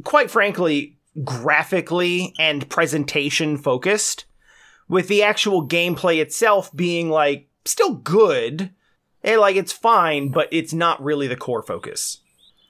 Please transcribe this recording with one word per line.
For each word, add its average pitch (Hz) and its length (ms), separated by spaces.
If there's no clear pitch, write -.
quite 285 260
frankly, 180 640
graphically 165 1120
and 151 320
presentation 151 840
focused, 147 720
with 180 200
the 202 160
actual 202 420
gameplay 170 540
itself 202 560
being, 170 340
like, 147 380
still - 300
good. 156 760
And, 220 160
like, 196 160
it's 185 160
fine, 160 560
but 151 240
it's 160 200
not 165 300
really 143 240
the 123 80
core 123 280
focus. - 560